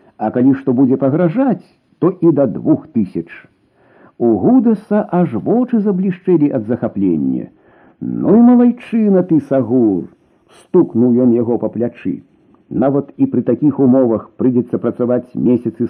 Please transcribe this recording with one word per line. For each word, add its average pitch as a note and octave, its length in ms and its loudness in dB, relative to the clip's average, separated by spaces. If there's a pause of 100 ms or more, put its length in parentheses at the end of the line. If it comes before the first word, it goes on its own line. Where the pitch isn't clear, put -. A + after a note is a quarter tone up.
(180)
а G#2+ 140 -4
калі C3 280 2
што B2+ 160 -2
будзе C3 240 2
пагражаць, F3 640 -2 (360)
то E3+ 120 0
і E3 200 0
да C#3 160 0
двух - 480 -2
тысяч. F2+ 320 -4 (920)
У A#2 160 2
Гудаса G#3+ 800 0
аж E3 180 0
вочы A3 460 -2
заблішчэлі F#3 720 0
ад A#2+ 160 -4
захаплення. E2+ 800 -2 (560)
«Ну B1 340 -2
і A#3 120 6
малайчына A#3 760 2
ты, E3 160 2
Сагур!» — A#2 680 0 (500)
стукнуў B2 640 0
ен B2 140 4
яго A#2 240 -2
па G#2+ 100 -4
плячы. - 400 -6 (560)
«Нават C#3 480 -2
і C3+ 160 0
пры A#2+ 160 -2
такіх C3 320 0
умовах B2 560 2
прыйдзецца A#2+ 480 -2
працаваць B2 520 -4
месяцы A#2 540 -2